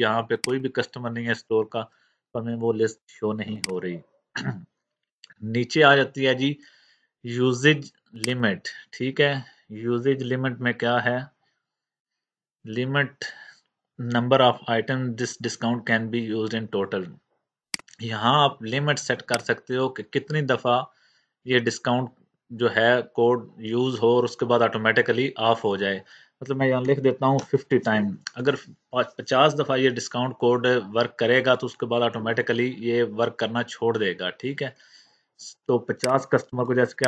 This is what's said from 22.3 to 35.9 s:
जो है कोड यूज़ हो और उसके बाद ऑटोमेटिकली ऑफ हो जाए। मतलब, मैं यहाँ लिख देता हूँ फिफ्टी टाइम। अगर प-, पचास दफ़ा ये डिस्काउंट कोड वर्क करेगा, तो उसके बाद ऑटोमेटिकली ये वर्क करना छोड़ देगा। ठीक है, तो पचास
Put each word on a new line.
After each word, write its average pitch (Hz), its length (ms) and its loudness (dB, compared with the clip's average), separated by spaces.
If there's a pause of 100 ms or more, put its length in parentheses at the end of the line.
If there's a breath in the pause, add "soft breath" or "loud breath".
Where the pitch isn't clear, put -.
जो 117 160 0
है 113 340 4
कोड 117 480 0 (100)
यूज़ 117 380 -2
हो 117 180 4
और 123 80 4
उसके 120 220 -4
बाद 120 160 4
ऑटोमेटिकली 113 760 2
ऑफ 113 260 2
हो 101 120 0
जाए। 98 260 -2 (400 loud breath)
मतलब, 135 140 -6
मैं 135 120 0
यहाँ 127 140 2
लिख 131 160 2
देता 131 280 0
हूँ 135 120 4
फिफ्टी - 400 0
टाइम। 107 380 0 (200)
अगर 131 200 0
प-, - 600 -6
पचास 135 360 4
दफ़ा 143 220 0
ये 131 140 4
डिस्काउंट 123 460 -4
कोड 123 300 2
वर्क 117 540 0
करेगा, 127 360 4
तो 123 100 -6
उसके - 200 -8
बाद 120 160 0
ऑटोमेटिकली 117 640 -2 (140)
ये 117 220 0
वर्क 110 380 -2
करना 117 220 -2
छोड़ 117 360 -2
देगा। 92 320 -2
ठीक 139 320 -8
है, 131 120 -8 (920 soft breath)
तो - 100 4
पचास - 540 -2